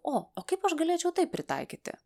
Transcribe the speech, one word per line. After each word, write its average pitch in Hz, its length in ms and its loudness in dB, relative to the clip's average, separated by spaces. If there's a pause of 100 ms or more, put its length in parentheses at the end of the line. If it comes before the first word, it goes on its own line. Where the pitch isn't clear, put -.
„O, 269 300 0
o 285 80 -8
kaip - 220 -2
aš 381 80 2
galėčiau 339 400 2
tai 359 140 4
pritaikyti?“ - 640 -6 (120)